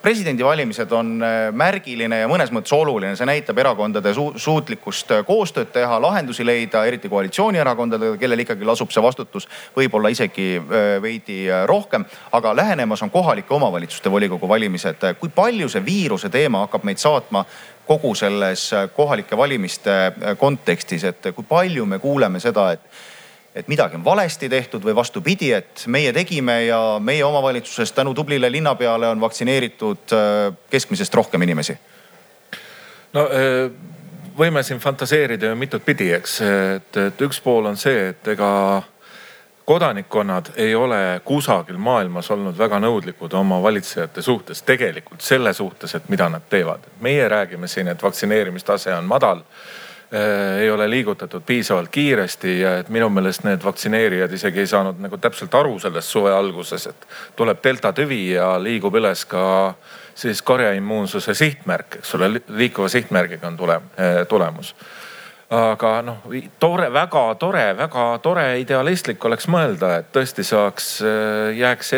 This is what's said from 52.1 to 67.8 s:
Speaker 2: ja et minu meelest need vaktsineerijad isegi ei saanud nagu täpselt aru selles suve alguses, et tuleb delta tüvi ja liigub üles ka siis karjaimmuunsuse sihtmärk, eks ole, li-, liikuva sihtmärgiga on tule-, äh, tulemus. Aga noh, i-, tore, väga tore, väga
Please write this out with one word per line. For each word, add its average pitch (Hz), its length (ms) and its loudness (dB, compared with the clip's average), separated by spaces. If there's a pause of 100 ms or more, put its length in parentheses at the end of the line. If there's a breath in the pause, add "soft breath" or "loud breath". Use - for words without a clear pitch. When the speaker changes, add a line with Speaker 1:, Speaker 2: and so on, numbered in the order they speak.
Speaker 2:
ja 92 220 2
et 85 100 -12
minu 113 160 2
meelest 95 400 0
need 95 160 0
vaktsineerijad 98 720 0
isegi 95 240 -2
ei 95 80 0
saanud 98 320 0
nagu 98 160 -8
täpselt 101 400 -2
aru 135 240 2
selles 82 320 -6
suve 98 240 4
alguses, 87 560 -2
et - 140 -20 (300 loud breath)
tuleb 113 280 0
delta 120 320 2
tüvi 113 380 -2
ja 92 260 2
liigub 104 400 0
üles 98 240 0
ka 95 220 -2 (680 loud breath)
siis 110 300 -6
karjaimmuunsuse 104 920 0
sihtmärk, - 680 -2
eks - 180 -8
ole, 95 160 4
li-, - 80 -8 (160)
liikuva 101 320 0
sihtmärgiga 87 560 0
on 85 80 -8
tule-, 85 240 0 (160)
äh, 87 320 2
tulemus. 85 460 0 (800 loud breath)
Aga 113 360 2 (120)
noh, 117 200 -12 (120)
i-, 131 120 -8 (120)
tore, 170 320 2
väga 151 320 2 (160)
tore, 170 260 0 (120)
väga 131 280 -2 (180)